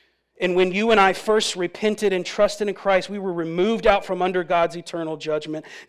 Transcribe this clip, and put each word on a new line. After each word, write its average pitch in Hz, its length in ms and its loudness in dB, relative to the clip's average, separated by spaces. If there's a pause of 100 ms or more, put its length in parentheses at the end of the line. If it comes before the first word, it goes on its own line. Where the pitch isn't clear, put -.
(400)
And 180 160 0
when 185 160 2
you 214 200 2
and 214 80 6
I 190 140 6
first 214 420 0
repented 202 580 -2
and 180 100 -2
trusted 208 440 0
in 196 80 -4
Christ, 190 340 0
we 202 80 -8
were 190 160 -4
removed 175 540 0
out 196 180 4
from 180 160 -4
under 180 220 0
God's 170 340 0
eternal 165 400 -8
judgment. 156 480 -6 (240)